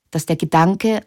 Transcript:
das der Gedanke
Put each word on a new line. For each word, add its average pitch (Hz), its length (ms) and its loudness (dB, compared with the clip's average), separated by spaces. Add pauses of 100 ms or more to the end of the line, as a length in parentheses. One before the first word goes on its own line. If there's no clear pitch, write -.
(120)
das 160 140 -6
der 165 100 -2
Gedanke 185 720 0